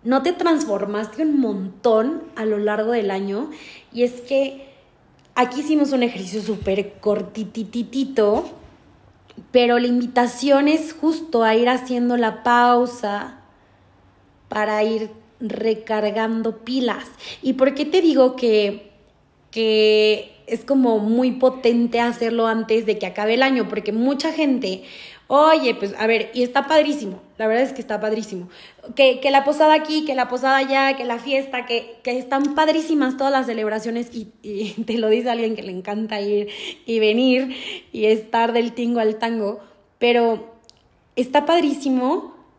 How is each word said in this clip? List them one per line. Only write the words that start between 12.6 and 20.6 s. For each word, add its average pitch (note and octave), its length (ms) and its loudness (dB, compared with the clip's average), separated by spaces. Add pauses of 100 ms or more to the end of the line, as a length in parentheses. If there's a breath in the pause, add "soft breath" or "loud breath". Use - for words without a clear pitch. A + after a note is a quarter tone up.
para G#3+ 340 0
ir A3 360 -4 (220)
recargando A3 1160 -2
pilas. B3 460 -4 (380 loud breath)
¿Y C4 120 0
por C4 200 2
qué C#4+ 100 -2
te E4 160 2
digo C4 360 4
que, G#3+ 540 0 (600)
que G#3+ 800 2 (140)
es A#3 180 -6